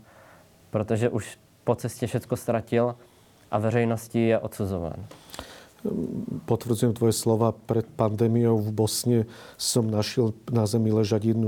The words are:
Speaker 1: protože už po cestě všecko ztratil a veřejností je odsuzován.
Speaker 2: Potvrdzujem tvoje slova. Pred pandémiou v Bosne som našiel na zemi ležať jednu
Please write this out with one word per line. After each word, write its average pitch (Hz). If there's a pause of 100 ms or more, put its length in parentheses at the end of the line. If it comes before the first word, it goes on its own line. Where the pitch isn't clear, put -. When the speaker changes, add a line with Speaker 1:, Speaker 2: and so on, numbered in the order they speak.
(680)
Speaker 1:
protože 110
už - (240)
po 120
cestě 120
všecko 120
ztratil 117 (560)
a 107
veřejností 113
je 110
odsuzován. 95 (1500)
Speaker 2:
Potvrdzujem 117
tvoje 113
slova. 113
Pred -
pandémiou 113
v 107
Bosne 110 (340)
som -
našiel 107 (160)
na 117
zemi 110
ležať 110
jednu 110